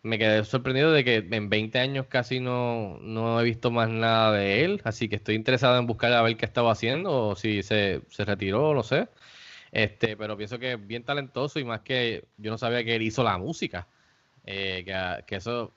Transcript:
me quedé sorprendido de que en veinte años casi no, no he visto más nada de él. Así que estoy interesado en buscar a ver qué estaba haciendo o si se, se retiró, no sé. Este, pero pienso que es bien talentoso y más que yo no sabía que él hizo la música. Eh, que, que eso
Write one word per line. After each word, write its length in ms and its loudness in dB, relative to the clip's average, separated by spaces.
me 160 -2
quedé 260 4
sorprendido 480 2
de 100 4
que 140 4
en 180 -2
veinte 300 0
años 280 -2
casi 320 -2
no, 600 -2
no 400 0
he 20 4
visto 280 0
más 180 2
nada 440 4
de 320 2
él. 200 -2
Así 240 -2
que 80 -2
estoy 180 -2
interesado 440 4
en 80 0
buscar 260 0
a 100 6
ver 140 2
qué 80 -2
estaba 260 2
haciendo 580 0
o 60 -2
si 280 -2
se, 460 0
se 160 -4
retiró, 500 0
no 80 0
sé. 240 0
Este, 460 0
pero 200 -6
pienso 220 -8
que 140 -4
es 140 -10
bien 160 -8
talentoso 560 -4
y 40 -4
más 180 -6
que 440 -2
yo 140 -8
no 60 -4
sabía 260 -2
que 120 0
él 80 0
hizo 200 0
la 140 2
música. 500 -8
Eh, 400 -6
que, 400 -6
que 120 -8
eso 400 -6